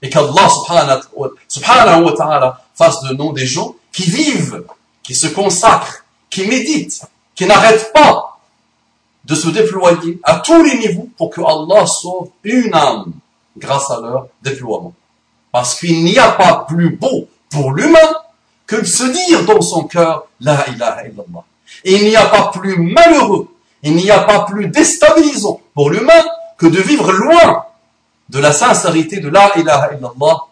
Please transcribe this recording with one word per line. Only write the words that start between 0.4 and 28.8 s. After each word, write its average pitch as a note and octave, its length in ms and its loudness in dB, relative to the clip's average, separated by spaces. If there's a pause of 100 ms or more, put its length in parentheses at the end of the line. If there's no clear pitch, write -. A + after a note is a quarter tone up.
subhanahu C#3+ 520 0 (140)
wa, - 140 -8 (180)
subhanahu G3+ 560 2
wa D#3+ 100 0
ta'ala D3 600 -2
fasse - 300 0
de C3 100 -6
nous D3 200 -6
des C3 120 -6
gens D3+ 300 -6 (160)
qui F3+ 180 -4
vivent, G3+ 560 -4 (380)
qui B2+ 100 -14
se - 140 -2
consacrent, - 760 -2 (260)
qui F#3+ 180 -6
méditent, - 560 -4 (320)
qui F3+ 100 -4
n'arrêtent A3 480 2
pas - 460 2 (880)
de C#3+ 100 -4
se D#3+ 140 -4
déployer F3 760 -2
à D#3+ 160 0
tous E4 240 4
les C4 160 0
niveaux G#3+ 280 -6 (100)
pour E3 120 -6
que - 120 -12
Allah D#3+ 440 0
sauve F3+ 460 -8 (120)
une A3 300 -2
âme D#3 400 -2 (420)
grâce - 360 -6
à A#2 100 -8
leur B2 260 -8 (140)
déploiement. B2 520 -10 (580)
Parce - 280 -4
qu'il E3 240 0
n'y G3 140 2
a A3+ 140 4
pas - 360 2
plus E3 220 -2
beau A#3 380 -6 (240)
pour C3+ 220 -4
l'humain D#4+ 480 4 (520)
que A3 80 -2
de G3 40 -6
se A#3+ 180 -4
dire E4+ 420 0
dans G3+ 160 4
son E3+ 220 -4
cœur, E3 420 -2 (140)
La C#3 300 -2
ilaha A#2 380 -6
illallah. F#2 360 -20 (420)
Et F#3+ 100 4
il G#3 140 2
n'y A3 60 2
a G#3+ 100 6
pas G3+ 260 2
plus F#3 260 -6
malheureux, A#3 680 2 (360)
il D3+ 120 0
n'y F#3+ 140 0
a G3 120 6
pas G#3 240 2
plus G3 220 -6
déstabilisant D4+ 960 0 (140)
pour C#3+ 160 0
l'humain C#4+ 320 4 (340)
que E3 80 0
de E3 160 4
vivre G3 300 0
loin D4+ 540 2 (640)
de C3 100 -6
la D3 120 2
sincérité F3 680 -2